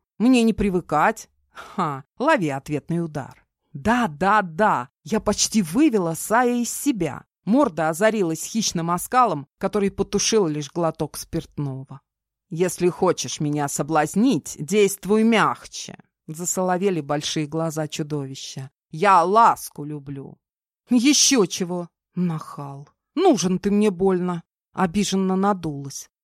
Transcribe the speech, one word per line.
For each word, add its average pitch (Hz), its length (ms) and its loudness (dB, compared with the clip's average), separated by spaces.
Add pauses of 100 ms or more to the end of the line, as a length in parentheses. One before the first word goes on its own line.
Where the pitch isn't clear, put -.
(180)
Мне 247 240 6
не 226 120 4
привыкать». 180 760 0 (220)
Ха, 147 520 -6 (140)
лови 254 320 2
ответный 147 540 -4
удар. 151 420 -12 (280)
Да, 220 340 0
да, 185 340 2
да, 165 480 0 (140)
я 214 160 -2
почти 214 420 0
вывела 185 540 2
Сая 240 400 2
из 240 180 -4
себя. 180 520 -4 (200)
Морда 180 440 2
озарилась 175 540 0
хищным 170 460 -4
оскалом, 180 580 0 (120)
который 196 320 -2
потушил 202 560 0
лишь 147 240 -6
глоток 160 460 -4
спиртного. 135 840 -10 (480)
«Если 175 400 0
хочешь 160 500 -2
меня 147 280 -2
соблазнить, 160 920 0
действуй 196 640 2
мягче», 196 760 0 (280)
засоловели 180 720 -2
большие 147 460 -4
глаза 156 420 -4
чудовища. 143 840 -8 (180)
«Я 175 340 4
ласку 185 600 2
люблю». 143 560 -14 (500)
«Еще 247 560 4
чего, 175 440 -6 (260)
нахал. 147 760 -6 (240)
Нужен 190 460 4
ты 202 100 -2
мне 208 220 4
больно». 180 500 0 (320)
Обиженно 190 600 0
надулась. 165 760 -4 (140)